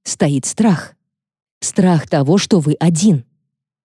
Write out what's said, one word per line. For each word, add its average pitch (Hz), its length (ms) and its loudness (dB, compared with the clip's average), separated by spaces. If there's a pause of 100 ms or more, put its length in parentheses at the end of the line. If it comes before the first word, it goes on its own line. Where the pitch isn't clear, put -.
стоит 143 400 -2
страх. - 500 -2 (680)
Страх 180 480 0
того, 156 300 0
что 190 220 0
вы 147 180 0
один. 165 460 0 (600)